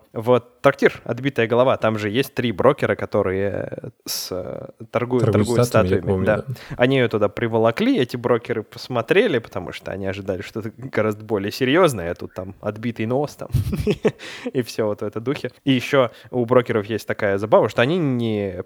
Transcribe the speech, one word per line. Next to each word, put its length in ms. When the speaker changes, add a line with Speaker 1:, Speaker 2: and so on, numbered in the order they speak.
Speaker 1:
в 280
трактир 420
«Отбитая 440
голова». 340
Там 160
же 120
есть 260
три 160
брокера, 440
которые 960
с, 260
э, 600
торгуют, 340
Speaker 2:
Торгуют 220
Speaker 1:
торгуют 180
Speaker 2:
статуями, 300
я 20
Speaker 1:
статуями, 40
Speaker 2:
помню, 120
Speaker 1:
да. 120
Speaker 2:
да. 60
Speaker 1:
Они 200
её 120
туда 180
приволокли, 680
эти 200
брокеры 460
посмотрели, 760
потому 340
что 180
они 140
ожидали 380
что-то 340
гораздо 480
более 260
серьёзное, 600
а 40
тут 180
там 280
отбитый 460
нос 280
там 140
<laughs> 500
и 80
всё 240
вот 160
в 40
этом 180
духе. 280
И 60
ещё 400
у 160
брокеров 400
есть 220
такая 300
забава, 320
что 120
они 160
не 680